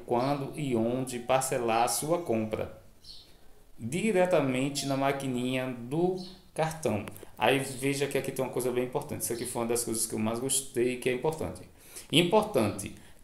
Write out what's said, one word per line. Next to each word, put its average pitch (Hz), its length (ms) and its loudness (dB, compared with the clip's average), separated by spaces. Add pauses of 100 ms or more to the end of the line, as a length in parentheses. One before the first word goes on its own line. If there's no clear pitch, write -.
quando 135 500 0
e 139 220 0
onde 123 420 0
parcelar 120 680 2
a 123 40 2
sua 151 300 0
compra 110 680 -2 (920)
diretamente 147 1080 2
na 135 100 0
maquininha 131 680 0
do 135 500 -2 (380)
cartão. 123 500 -2 (320)
Aí 127 220 4
veja 135 480 -2
que 131 100 -2
aqui 131 160 -2
tem 131 100 -2
uma 123 80 -2
coisa 127 220 0
bem 123 120 2
importante. 123 360 -4
Isso - 140 -2
aqui 120 100 -4
foi 120 160 -4
uma 117 80 -2
das 117 160 0
coisas 113 220 -2
que - 80 -6
eu 113 40 -2
mais 110 200 0
gostei, 127 580 0
que 127 140 0
é - 20 2
importante. 127 480 -2 (500)
Importante, 170 840 4 (300)